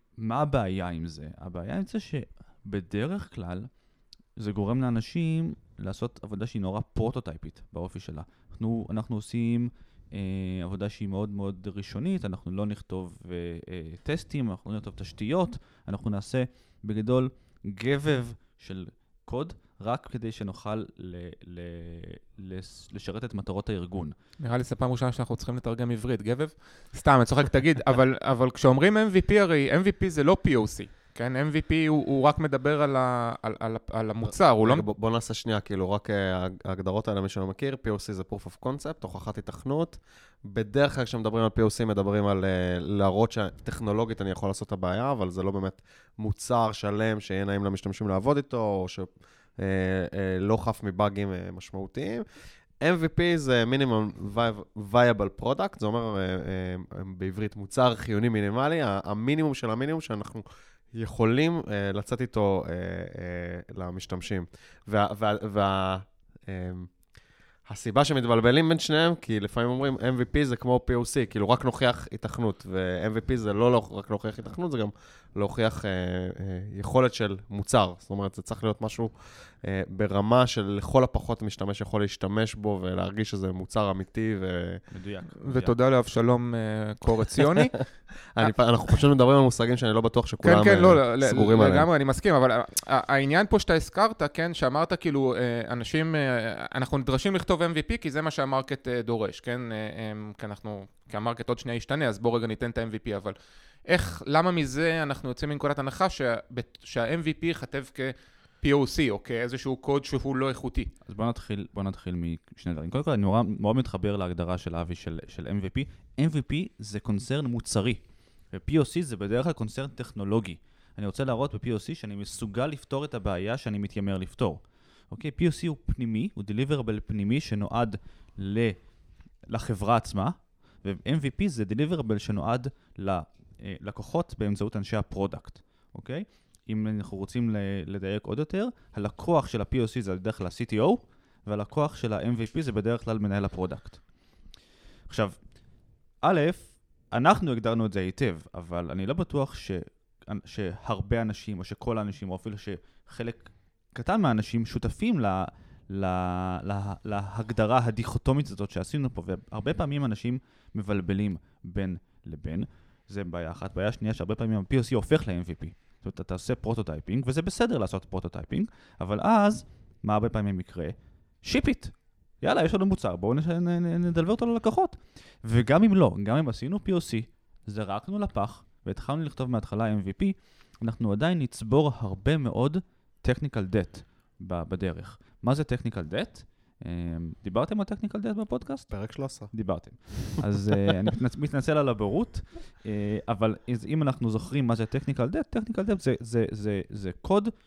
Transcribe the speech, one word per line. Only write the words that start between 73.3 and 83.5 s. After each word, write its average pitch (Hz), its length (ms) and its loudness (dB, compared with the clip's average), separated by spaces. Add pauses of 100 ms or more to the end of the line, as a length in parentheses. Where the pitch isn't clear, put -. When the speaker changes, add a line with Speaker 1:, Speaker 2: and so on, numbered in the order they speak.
Speaker 3:
זה 107 160 0
לא, 117 200 6
לא 110 180 2
רק 98 200 -10
להוכיח 107 260 -4
היתכנות, 170 360 -6
זה 127 60 -2
גם 107 100 0 (480)
להוכיח, 110 480 -2
אה, 104 60 -2
אה, 92 720 -4 (120)
יכולת 120 420 2
של 101 220 -2 (140)
מוצר. 101 480 2
זאת - 120 -20
אומרת, 101 240 -4
זה 92 80 -12
צריך 107 220 -8
להיות 107 180 0
משהו, 110 280 -4 (560)
אה, 98 220 -2
ברמה 104 580 4
של 117 160 -2
לכל 101 420 2
הפחות - 380 -4
משתמש 101 380 -6
יכול 104 200 -2
להשתמש 104 540 0
בו 104 280 -2
ולהרגיש 92 480 -2
שזה 95 220 -2